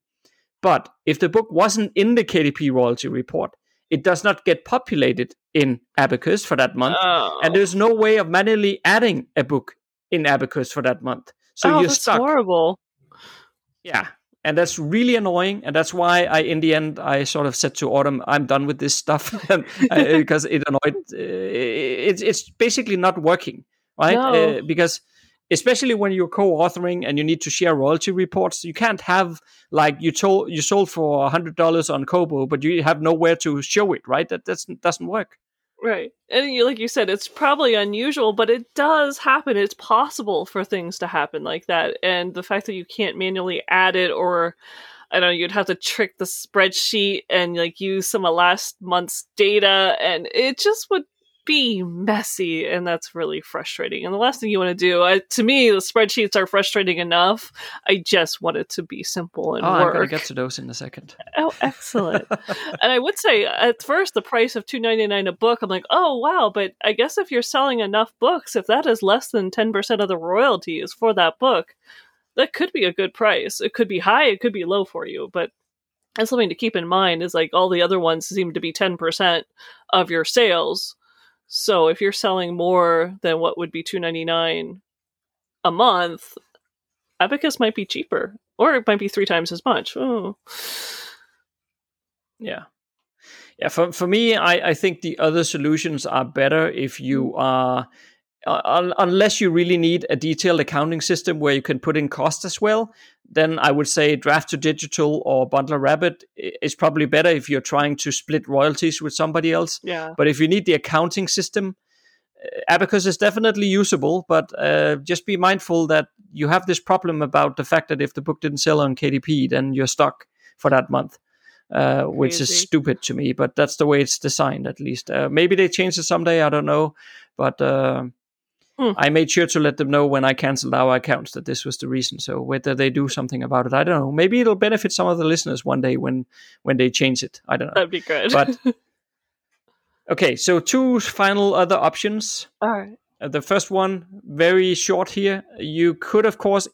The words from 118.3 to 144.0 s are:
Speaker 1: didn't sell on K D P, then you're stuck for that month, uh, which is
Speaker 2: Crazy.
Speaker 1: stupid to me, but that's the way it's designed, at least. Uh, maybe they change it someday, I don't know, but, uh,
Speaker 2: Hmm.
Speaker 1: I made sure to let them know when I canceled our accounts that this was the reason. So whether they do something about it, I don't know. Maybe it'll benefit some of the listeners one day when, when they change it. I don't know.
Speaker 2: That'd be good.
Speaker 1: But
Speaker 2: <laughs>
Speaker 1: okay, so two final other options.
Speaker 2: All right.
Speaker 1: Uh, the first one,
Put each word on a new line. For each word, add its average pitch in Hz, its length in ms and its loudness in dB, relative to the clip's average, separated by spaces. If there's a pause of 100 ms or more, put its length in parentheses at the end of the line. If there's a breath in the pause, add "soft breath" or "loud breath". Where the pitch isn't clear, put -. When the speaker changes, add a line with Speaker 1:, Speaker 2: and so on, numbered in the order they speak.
Speaker 1:
didn't 147 180 -4
sell 151 220 2
on 135 140 0
K 143 160 -2
D 135 100 0
P, 143 260 0
then 135 280 -2
you're 135 120 0
stuck - 400 0 (300 soft breath)
for 143 140 -2
that 131 180 4
month, 135 300 -4 (520 soft breath)
uh, 135 340 0
which 139 360 -2
is 131 80 -2
Speaker 2:
Crazy. - 180 0
Speaker 1:
stupid 131 360 0
to 135 120 -6
me, 127 180 -2
but 139 220 -4
that's 143 220 0
the 151 100 0
way 143 140 4
it's - 180 -2
designed, 139 480 -4
at 131 140 -10
least. 131 300 -8
Uh, 139 180 -2
maybe 170 280 2
they 185 120 4
change 185 300 -2
it 165 60 -6
someday, 170 380 2
I 151 60 2
don't 147 180 0
know, 151 280 0 (420 loud breath)
but, 135 240 -2
uh, 131 440 0 (760)
Speaker 2:
Hmm. 240 180 2
Speaker 1:
I 143 140 0
made 156 200 2
sure 170 160 2
to 160 140 0
let 147 160 2
them 139 140 -2
know 147 160 4
when 135 180 0
I 135 80 4
canceled 131 400 -4
our 131 240 2
accounts 127 360 -4
that 127 120 -10
this - 220 -6
was 135 100 -8
the 135 100 -10
reason. 127 320 -6
So 135 220 -6
whether 135 340 -4
they 135 140 2
do 139 200 0
something 127 340 -6
about 127 240 0
it, 127 80 -2
I 143 100 2
don't 165 160 2
know. 135 100 -2
Maybe 185 300 2
it'll 226 140 4
benefit 208 360 0
some 180 160 -2
of 175 120 0
the 165 60 0
listeners 156 420 -2
one 135 160 0
day 131 160 0
when, 131 260 -4 (380 soft breath)
when 135 160 0
they 127 100 4
change 127 340 0
it. - 240 -14
I 131 120 0
don't 127 100 -6
know. - 60 -10
Speaker 2:
That'd 180 160 2
be 175 100 -6
good. 160 320 -2
Speaker 1:
But 240 320 2
Speaker 2:
<laughs> 247 100 0 (1400)
Speaker 1:
okay, 156 240 2
so 175 260 2
two 254 400 2
final 202 540 2
other 185 220 4
options. - 720 -2 (160)
Speaker 2:
All 214 80 0
right. 202 260 -6 (240)
Speaker 1:
Uh, - 80 -8
the 139 140 -4
first - 280 -2
one, 190 360 -2 (200)